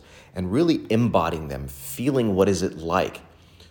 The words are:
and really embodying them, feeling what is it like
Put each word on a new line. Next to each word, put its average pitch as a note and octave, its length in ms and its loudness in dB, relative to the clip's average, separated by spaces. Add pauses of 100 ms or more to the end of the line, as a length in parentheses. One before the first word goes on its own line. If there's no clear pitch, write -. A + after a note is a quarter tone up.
(340)
and F2+ 180 -4
really D#3+ 380 2
embodying E2+ 580 2
them, C2+ 200 -8
feeling A#2 680 -2
what F#2+ 140 6
is F2+ 140 0
it - 140 -4
like E2 440 -2 (500)